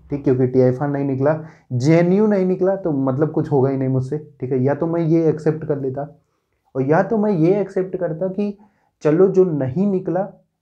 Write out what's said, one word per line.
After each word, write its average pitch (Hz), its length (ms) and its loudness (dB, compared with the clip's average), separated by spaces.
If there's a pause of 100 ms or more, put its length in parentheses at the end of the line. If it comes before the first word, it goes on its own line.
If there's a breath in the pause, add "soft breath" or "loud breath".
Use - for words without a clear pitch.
(100)
ठीक, 139 140 -6
क्योंकि 131 220 2
टीआईएफ़आर 127 420 2
नहीं 139 160 -4
निकला, 139 300 0 (400 loud breath)
जेएनयू 170 520 4
नहीं 190 200 0
निकला, 185 300 0
तो 175 160 -4
मतलब 135 400 0
कुछ 131 200 -2
होगा 135 180 2
ही 135 60 -2
नहीं 131 120 -2
मुझसे, 131 300 -2 (220)
ठीक 127 120 -4
है। 127 100 0
या 139 120 2
तो 165 120 -4
मैं 165 160 -2
ये 165 260 2
एक्सेप्ट 156 360 -2
कर 135 160 -4
लेता, 135 280 -6 (680)
और 135 80 -2
या 156 200 2
तो 214 160 -2
मैं 208 140 0
ये 180 280 2
एक्सेप्ट 185 360 -4
करता 175 320 -4
कि 202 280 -6 (460 soft breath)
चलो, 165 260 4
जो 185 160 4
नहीं 147 420 -2
निकला 185 420 -2 (340)